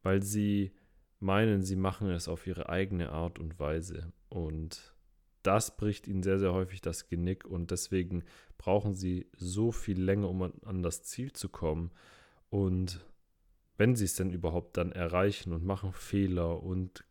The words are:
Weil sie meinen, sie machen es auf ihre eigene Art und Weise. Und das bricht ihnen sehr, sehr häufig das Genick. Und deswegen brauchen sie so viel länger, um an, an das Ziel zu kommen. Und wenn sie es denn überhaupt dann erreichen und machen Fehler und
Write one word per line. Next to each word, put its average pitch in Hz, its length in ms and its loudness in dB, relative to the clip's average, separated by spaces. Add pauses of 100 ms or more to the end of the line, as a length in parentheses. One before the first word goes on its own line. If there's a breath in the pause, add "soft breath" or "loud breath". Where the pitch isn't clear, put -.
Weil 98 180 4
sie 101 500 2 (480 soft breath)
meinen, 98 420 4
sie 95 140 0
machen 95 340 0
es 87 180 -2
auf 82 200 -6
ihre 87 220 -6
eigene 92 420 0
Art 85 280 -4
und 82 200 -8
Weise. 82 520 -4 (180)
Und 80 680 -6 (480)
das 101 340 2
bricht 104 300 -2
ihnen 95 160 -2
sehr, 95 160 4
sehr 92 140 4
häufig 92 280 -2
das - 260 -6
Genick. 87 380 -2
Und 87 260 -4
deswegen 90 520 -2 (340 loud breath)
brauchen 101 360 2
sie 92 420 -2
so 101 360 0
viel 95 300 -2
länger, 95 280 2
um 92 140 -2
an, 87 100 -4 (100)
an 92 200 -4
das 85 200 -4
Ziel - 300 -8
zu - 160 -8
kommen. 82 420 -2 (580 loud breath)
Und 92 560 0 (720)
wenn 117 180 6
sie 107 100 2
es - 100 -2
denn 95 160 0
überhaupt 87 460 -2
dann 87 140 0
erreichen 90 640 2
und 82 100 -2
machen 95 280 -2
Fehler 90 720 0
und 92 500 -4